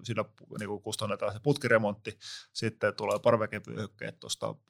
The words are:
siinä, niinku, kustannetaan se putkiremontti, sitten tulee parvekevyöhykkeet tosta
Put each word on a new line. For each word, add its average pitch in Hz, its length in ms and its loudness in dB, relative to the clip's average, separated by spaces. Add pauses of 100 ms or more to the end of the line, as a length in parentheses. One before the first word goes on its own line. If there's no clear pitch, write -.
siinä, 107 220 -2 (340)
niinku, 104 220 -6
kustannetaan 104 520 -4
se 107 80 -10
putkiremontti, 113 800 2 (340)
sitten 110 420 0
tulee 104 240 0
parvekevyöhykkeet 107 1000 0
tosta - 340 -6 (160)